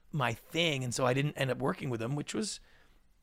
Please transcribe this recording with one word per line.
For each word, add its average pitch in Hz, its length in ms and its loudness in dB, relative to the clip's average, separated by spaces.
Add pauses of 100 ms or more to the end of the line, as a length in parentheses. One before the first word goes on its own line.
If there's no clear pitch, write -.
(120)
my 123 220 2
thing. 156 500 0
And 123 100 -2
so 131 120 2
I 127 80 6
didn't 139 240 2
end 135 140 0
up 123 80 0
working 147 300 -2
with 120 100 -2
them, 120 160 -2
which 147 180 -6
was, 214 260 -2 (640)